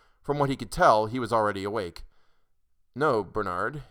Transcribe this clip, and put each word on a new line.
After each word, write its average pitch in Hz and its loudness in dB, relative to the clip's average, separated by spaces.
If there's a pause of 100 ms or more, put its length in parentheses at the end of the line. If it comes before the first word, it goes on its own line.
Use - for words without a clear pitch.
(220)
from 143 -4
what 139 2
he 131 -2
could 117 -12
tell, 110 6
he 117 -6
was 117 -2
already 104 0
awake. 101 -6 (880)
"No, 123 2
Bernard," 101 -4